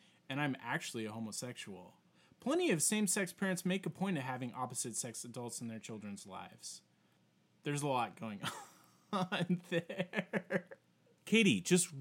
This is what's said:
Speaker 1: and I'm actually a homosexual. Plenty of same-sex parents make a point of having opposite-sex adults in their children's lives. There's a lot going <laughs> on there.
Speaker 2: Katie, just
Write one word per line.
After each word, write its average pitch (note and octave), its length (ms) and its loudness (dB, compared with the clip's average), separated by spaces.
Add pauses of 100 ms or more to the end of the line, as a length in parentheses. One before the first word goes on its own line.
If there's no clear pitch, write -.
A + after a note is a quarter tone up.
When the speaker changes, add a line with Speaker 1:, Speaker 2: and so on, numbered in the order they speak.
(300)
Speaker 1:
and C3+ 120 -2
I'm C#3 200 0
actually A#2+ 440 -4
a G#2 60 -6
homosexual. A2 800 -8 (480)
Plenty E4 300 2
of D#3+ 120 4
same-sex G#3 500 2
parents F#3 320 0
make F#3 200 2
a F3 40 -2
point F#3 280 0
of C3 60 -2
having B2+ 300 -4
opposite-sex B2 720 -4
adults A#2+ 380 -8
in A#2 80 -6
their A2+ 100 -8
children's G#2 480 -10
lives. F#2 540 -12 (840)
There's D3 200 0
a D3 40 2
lot A#2+ 320 2
going A2 220 -6 (360)
<laughs> - 360 -18
on F3+ 560 2
there. F#3 960 0 (600)
Speaker 2:
Katie, G3 360 8
just F3+ 260 6 (140)